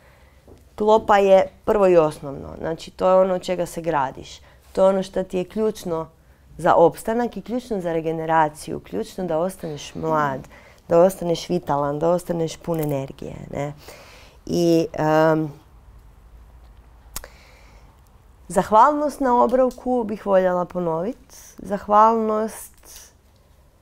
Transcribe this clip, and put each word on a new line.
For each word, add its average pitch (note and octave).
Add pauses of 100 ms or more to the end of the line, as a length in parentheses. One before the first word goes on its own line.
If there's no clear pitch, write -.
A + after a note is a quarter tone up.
(760)
Klopa G#3+
je F#3+ (160)
prvo G3+
i F3+
osnovno, D3+ (100)
znači E3
to F#3
je F#3
ono F#3
od F3+
čega F3
se -
gradiš. D3+ (320)
To F#3+
je F#3+
ono F#3+
što F#3+
ti F#3
je F3+
ključno F3+ (500)
za D#3
opstanak A3+
i F#3+
ključno A3+
za E3+
regeneraciju, D#3+
ključno G3
da D#3+
ostaneš E3
mlad, D3+ (480)
da E3+
ostaneš F3
vitalan, D3
da D#3+
ostaneš E3+
pun E3
energije, C#3+ (160)
ne? D3 (720)
I, E3+
em, D#3 (3000)
zahvalnost B3+
na B3
obrovku B3
bih G#3
voljela F#3
ponovit. F3
Zahvalnost G#3+ (680)